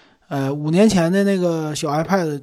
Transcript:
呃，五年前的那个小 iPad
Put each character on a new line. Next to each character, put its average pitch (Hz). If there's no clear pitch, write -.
呃， 139
五 147
年 196
前 175
的 196
那 196
个 165
小 151
iPad 160